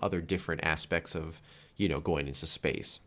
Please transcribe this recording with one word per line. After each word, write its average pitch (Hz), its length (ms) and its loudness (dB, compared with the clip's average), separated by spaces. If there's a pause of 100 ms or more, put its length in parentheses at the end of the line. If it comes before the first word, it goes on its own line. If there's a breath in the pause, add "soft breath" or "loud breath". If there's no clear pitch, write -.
other 92 180 2
different 85 420 0
aspects 80 520 0
of, 80 260 -6 (360 loud breath)
you 98 120 4
know, 71 100 2
going 76 280 0
into 67 180 -6
space. - 600 -2